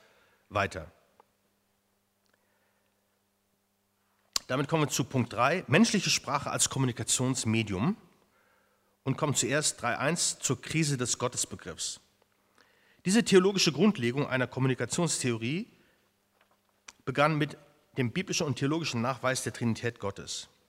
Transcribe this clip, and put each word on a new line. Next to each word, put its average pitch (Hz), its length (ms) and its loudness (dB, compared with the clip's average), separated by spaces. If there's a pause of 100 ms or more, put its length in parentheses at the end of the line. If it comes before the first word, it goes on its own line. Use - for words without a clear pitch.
(500)
weiter. 95 420 -2 (3500)
Damit 139 220 -2
kommen 160 160 2
wir 139 60 0
zu - 140 -2
Punkt 120 300 -2
drei, 135 340 2
menschliche 180 420 4
Sprache - 420 -2
als - 180 0
Kommunikationsmedium, 120 1300 0 (1080)
und 135 140 -2
kommen 147 160 -2
zuerst - 480 -2
drei 117 160 -2
eins 156 420 0
zur - 220 -2
Krise 151 360 -2
des 120 200 -2
Gottesbegriffs. - 840 -6 (1080)
Diese 196 180 4
theologische 190 480 6
Grundlegung 139 560 2
einer 127 180 0
Kommunikationstheorie 131 1200 -2 (1400)
begann 143 320 4
mit 147 200 -2 (400)
dem 123 140 0
biblischen 180 340 -2
und 135 120 -2
theologischen 139 440 -2
Nachweis 127 400 -2
der 117 120 -4
Trinität 117 460 -2
Gottes. - 500 -8 (200)